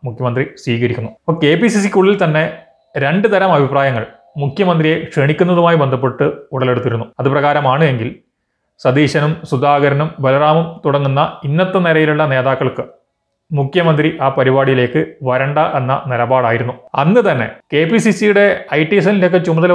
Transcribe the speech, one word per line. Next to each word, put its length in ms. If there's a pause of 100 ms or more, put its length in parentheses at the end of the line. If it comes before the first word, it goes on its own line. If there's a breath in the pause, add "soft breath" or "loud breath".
മുഖ്യമന്ത്രി 360 (200)
സ്വീകരിക്കുന്നു. 460 (120)
അപ്പോൾ 220
കെ 180
പി 120
സി 120
സിക്കുള്ളിൽ 380
തന്നെ 200 (640)
രണ്ട് 280
തരം 260
അഭിപ്രായങ്ങൾ 440 (400)
മുഖ്യമന്ത്രിയെ 540 (140)
ക്ഷണിക്കുന്നതുമായി 720
ബന്ധപ്പെട്ട് 420 (300)
ഉടലെടുത്തിരുന്നു. 520 (120)
അത് 160
പ്രകാരമാണ് 580
എങ്കിൽ 180 (720)
സതീശനും 500 (160)
സുധാകരനും 580 (160)
ബലറാമും 440 (160)
തുടങ്ങുന്ന 380 (260)
ഇന്നത്തെ 400
നിരയിലുള്ള 440
നേതാക്കൾക്ക് 520 (760)
മുഖ്യമന്ത്രി 520 (160)
ആ 20 (100)
പരിപാടിയിലേക്ക് 640 (260)
വരണ്ട 320 (200)
എന്ന 140 (180)
നിലപാടായിരുന്നു. 600 (280)
അന്ന് 260
തന്നെ 200 (260)
കെ 160
പി 160
സി 140
സിയുടെ 260 (320)
ഐ 40 (100)
ടി 140
സെല്ലിൻ്റെയൊക്കെ 420
ചുമതല 280